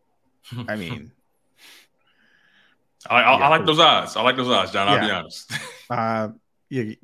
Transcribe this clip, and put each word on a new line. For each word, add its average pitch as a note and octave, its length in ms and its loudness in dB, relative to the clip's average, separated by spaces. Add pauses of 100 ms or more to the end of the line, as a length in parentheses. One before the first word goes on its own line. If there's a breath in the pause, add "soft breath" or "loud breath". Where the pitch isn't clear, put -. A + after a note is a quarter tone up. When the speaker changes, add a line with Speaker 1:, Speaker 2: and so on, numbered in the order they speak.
(500)
Speaker 1:
<laughs> A#2 160 -12
Speaker 2:
I G#2+ 100 -6
mean, F#2 360 -10 (1900 soft breath)
Speaker 1:
I, A#2 100 0
I, A#2+ 220 6
Speaker 2:
yeah. C3+ 60 2
Speaker 1:
I C#3+ 40 4
like D#3 180 2
those D#3 120 2
odds. C3 380 2
I A2 60 -2
like B2+ 160 2
those B2+ 100 -4
odds, F#2+ 220 0
John. G2 180 0
I'll G#2 100 4
be G#2+ 100 -2
Speaker 2:
Yeah. F#2+ 100 -4
Speaker 1:
honest. - 380 -14
<laughs> - 340 -16
Speaker 2:
Uh, A2+ 400 -4 (400)
you, A2+ 340 -6